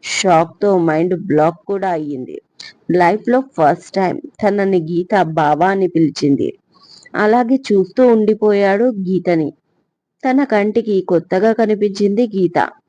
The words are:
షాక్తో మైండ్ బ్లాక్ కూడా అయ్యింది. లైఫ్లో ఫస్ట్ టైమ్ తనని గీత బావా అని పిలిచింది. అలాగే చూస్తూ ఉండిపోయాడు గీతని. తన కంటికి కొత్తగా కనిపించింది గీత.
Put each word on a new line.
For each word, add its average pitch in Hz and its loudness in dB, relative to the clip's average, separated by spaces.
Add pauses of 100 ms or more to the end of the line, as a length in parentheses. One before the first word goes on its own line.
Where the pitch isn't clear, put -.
షాక్తో 175 -2
మైండ్ 165 0 (120)
బ్లాక్ 160 0
కూడా 196 -4
అయ్యింది. 147 -8 (540)
లైఫ్లో 196 2 (140)
ఫస్ట్ 160 0
టైమ్ 190 -2 (180)
తనని 196 0
గీత 170 -4 (160)
బావా 156 0
అని 190 0
పిలిచింది. 143 0 (680)
అలాగే 233 2
చూస్తూ 202 0
ఉండిపోయాడు 208 2 (140)
గీతని. 175 -2 (720)
తన 262 0
కంటికి 214 0
కొత్తగా 185 0
కనిపించింది 208 0
గీత. 185 -2 (300)